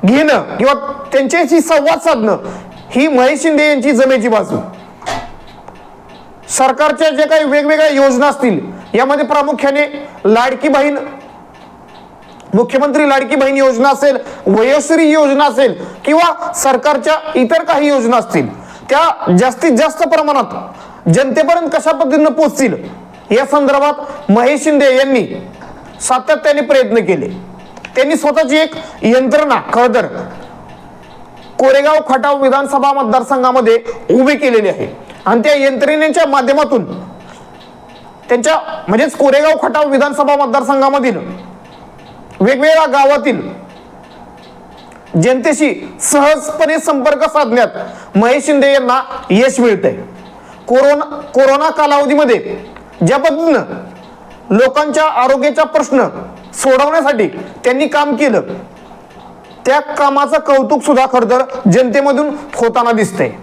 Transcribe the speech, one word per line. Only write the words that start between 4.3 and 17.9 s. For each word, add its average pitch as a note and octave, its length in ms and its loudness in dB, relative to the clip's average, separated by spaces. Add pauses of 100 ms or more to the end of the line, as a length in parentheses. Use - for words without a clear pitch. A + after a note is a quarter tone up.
सरकारच्या D4 640 0
जे D4 160 0
काही D#4 180 2
वेगवेगळ्या D4 460 2
योजना C4+ 360 2
असतील, A#3 340 0 (340)
यामध्ये C4+ 300 2
प्रामुख्याने C#4+ 840 -2 (180)
लाडकी B3+ 440 2
बहीण, C#4+ 300 0 (1600)
मुख्यमंत्री C4+ 540 0
लाडकी C4+ 280 0
बहीण C4+ 200 0
योजना C4+ 320 2
असेल, C4+ 300 2 (280)
वयोश्री D4 680 2
योजना D4 320 2
असेल A#3+ 400 0 (200)
किंवा E4 480 0
सरकारच्या C#4 640 0 (200)
इतर D#4 300 2
काही D4 240 0
योजना B3 280 0